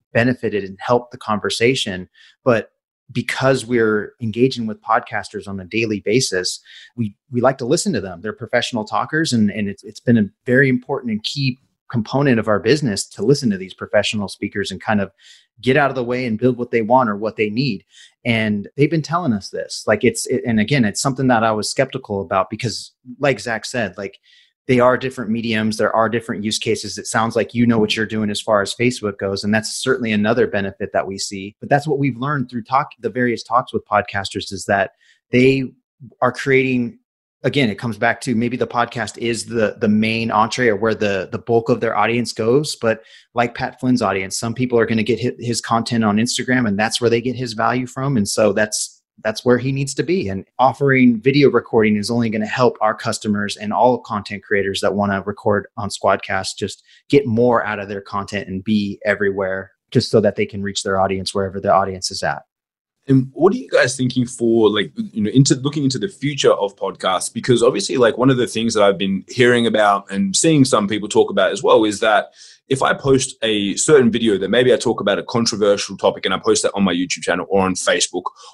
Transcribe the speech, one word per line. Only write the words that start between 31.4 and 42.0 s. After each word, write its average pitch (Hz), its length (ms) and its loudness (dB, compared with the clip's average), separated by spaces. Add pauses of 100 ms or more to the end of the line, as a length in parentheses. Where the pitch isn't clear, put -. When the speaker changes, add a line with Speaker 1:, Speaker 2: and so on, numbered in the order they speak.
Speaker 1:
But 104 100 -16
that's 143 180 2
what 143 120 0
we've 135 180 -2
learned 135 320 -4
through 120 140 -8
talk, 135 260 0 (100)
the 117 120 -6
various 120 320 -2
talks 123 280 -2
with 110 140 -4
podcasters, 101 680 -4
is 95 140 -10
that 98 280 0 (360)
they 131 420 4 (480)
are 123 120 2
creating, 131 680 0 (460)
again, 127 260 2
it 98 80 -4
comes 110 220 -6
back 113 220 0
to 131 120 -4
maybe 117 240 -2
the 110 80 -2
podcast 117 540 -4
is 117 260 -4
the, 110 340 -2
the 117 80 0
main 110 440 2
entree 113 380 2
or 104 60 2
where 107 200 0
the, 98 360 -2
the 113 60 -4
bulk 113 320 0
of 120 100 2
their 117 160 -2
audience 113 380 0